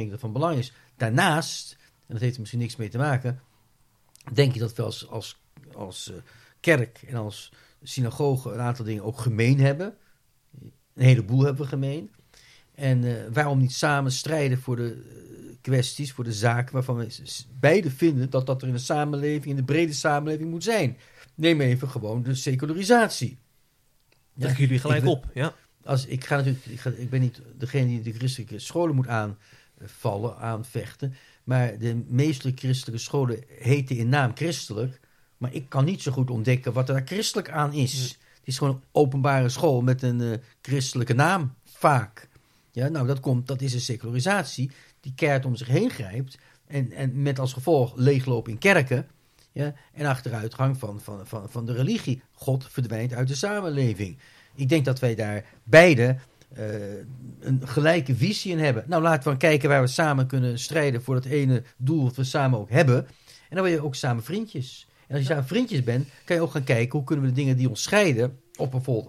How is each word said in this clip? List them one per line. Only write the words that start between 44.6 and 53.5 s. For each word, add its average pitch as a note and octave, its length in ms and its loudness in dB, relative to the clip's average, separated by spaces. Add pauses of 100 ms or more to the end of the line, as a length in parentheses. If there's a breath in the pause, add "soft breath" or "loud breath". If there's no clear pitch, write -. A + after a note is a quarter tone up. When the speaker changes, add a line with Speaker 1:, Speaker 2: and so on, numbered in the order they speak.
Speaker 1:
die C3+ 160 -14
keihard C#3 300 0
om B2 100 -2
zich A2 120 -10
heen C3 220 2
grijpt A#2 480 -8 (300 soft breath)
en, C3+ 240 -4
en C#3 300 -4
met C#3 180 0
als B2+ 140 -2
gevolg C3 420 2
leegloop B2+ 520 2
in A2 100 -8
kerken, D3 500 2 (440 soft breath)
ja, D3 220 -4 (200 soft breath)
en D3 120 -8
achteruitgang B2+ 720 -2
van, G#2 240 -10
van, G2+ 260 -14
van, G#2 220 -10
van A#2+ 160 -8
de A#2+ 80 -4
religie. C3 480 -2 (100)
God C3 380 -4
verdwijnt A#2 440 -4
uit B2+ 140 -2
de C#3 80 -2
samenleving. C#3 840 -2 (380 loud breath)